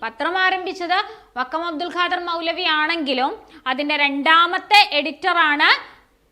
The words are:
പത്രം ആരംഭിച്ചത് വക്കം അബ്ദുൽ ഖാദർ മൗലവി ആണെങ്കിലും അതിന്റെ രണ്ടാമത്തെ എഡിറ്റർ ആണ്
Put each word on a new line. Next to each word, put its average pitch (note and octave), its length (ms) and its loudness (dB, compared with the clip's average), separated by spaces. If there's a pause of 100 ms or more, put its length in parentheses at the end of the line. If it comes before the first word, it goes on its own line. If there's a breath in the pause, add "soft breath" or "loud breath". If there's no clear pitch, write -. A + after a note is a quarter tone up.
പത്രം C#4+ 360 -4
ആരംഭിച്ചത് F#4 680 -2 (340 loud breath)
വക്കം D#4 280 -4
അബ്ദുൽ F4 300 -6
ഖാദർ F4 240 -2
മൗലവി E4+ 420 -4
ആണെങ്കിലും D4+ 760 -2 (300 loud breath)
അതിന്റെ D4 300 -2
രണ്ടാമത്തെ E4+ 920 4
എഡിറ്റർ D4+ 460 -2
ആണ് D#4+ 640 2 (320)